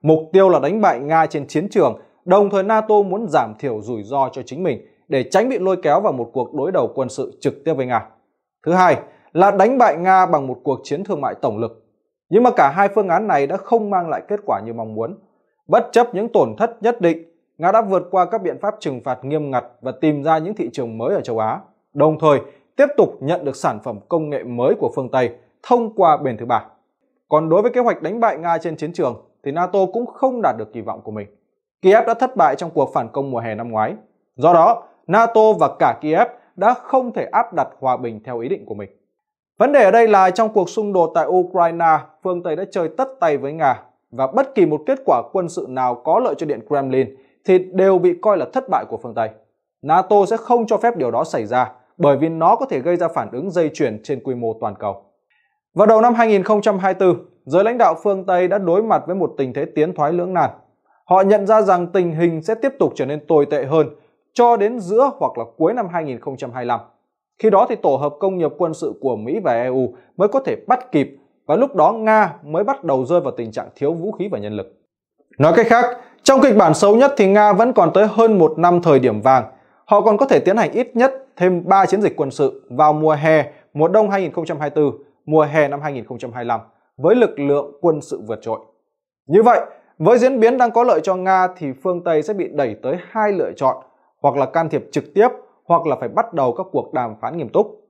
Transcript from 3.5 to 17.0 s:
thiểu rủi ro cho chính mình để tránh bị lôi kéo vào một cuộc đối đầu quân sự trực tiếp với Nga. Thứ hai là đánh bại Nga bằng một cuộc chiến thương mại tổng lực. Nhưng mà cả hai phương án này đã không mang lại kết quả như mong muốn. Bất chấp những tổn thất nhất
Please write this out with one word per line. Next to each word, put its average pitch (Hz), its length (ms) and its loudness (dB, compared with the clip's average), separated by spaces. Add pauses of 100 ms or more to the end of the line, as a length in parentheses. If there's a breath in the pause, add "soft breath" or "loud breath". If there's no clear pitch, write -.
thiểu 117 240 -6
rủi 110 200 -10
ro 127 300 -4
cho 131 100 -12
chính 139 200 -12
mình 143 240 -4 (220 soft breath)
để 135 220 -2
tránh 220 180 0
bị 254 100 -4
lôi 185 240 -2
kéo 156 180 2
vào 202 120 -2
một 120 200 -8
cuộc 127 220 -8
đối 151 180 -4
đầu 139 220 -2
quân 131 140 -4
sự - 320 -10
trực - 240 -6
tiếp 160 100 -2
với 131 120 -6
Nga. 120 200 -4 (600)
Thứ 165 60 0
hai 180 240 4 (360 loud breath)
là 185 180 4
đánh 208 280 2
bại 196 180 4
Nga 185 300 2
bằng 147 200 -2
một 123 180 -10
cuộc 131 180 -2
chiến 160 220 -6
thương 170 160 -6
mại 123 140 -6
tổng 117 240 -4
lực. - 260 -8 (440)
Nhưng 208 140 4
mà 247 80 6
cả 147 260 2
hai 196 180 2
phương 202 140 0
án 185 180 0
này 147 200 0
đã 170 100 -4
không 208 340 -2
mang 175 180 -2
lại 131 200 -6
kết 208 180 -6
quả 107 140 -2
như 113 120 -12
mong 113 220 -10
muốn. 117 240 -8 (500)
Bất 233 240 2
chấp 240 220 2
những 214 140 -4
tổn 131 300 0
thất 226 240 -4
nhất 233 180 -2